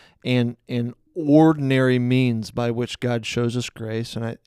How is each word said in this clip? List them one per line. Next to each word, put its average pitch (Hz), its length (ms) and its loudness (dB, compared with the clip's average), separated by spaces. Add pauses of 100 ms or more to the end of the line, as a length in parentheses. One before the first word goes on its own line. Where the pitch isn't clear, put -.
(240)
and, 123 320 0 (120)
and 120 260 -6 (200)
ordinary 143 840 4
means 123 500 0
by 120 220 -2
which 117 260 -6
God 120 260 -4
shows 120 320 -2
us 120 140 -6
grace. 113 460 -8
And 117 80 -6
I, 117 120 -8 (100)